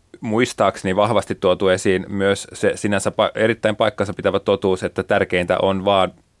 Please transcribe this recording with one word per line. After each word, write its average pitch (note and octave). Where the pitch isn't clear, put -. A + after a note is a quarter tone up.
muistaakseni G#2+
vahvasti G2+
tuotu F#2
esiin F#2
myös G2
se G2
sinänsä G#2
pa-, G#2+
erittäin A2
paikkansa G#2
pitävä F#2+
totuus, G2
että F#2+
tärkeintä F2+
on F#2+
vaan F#2+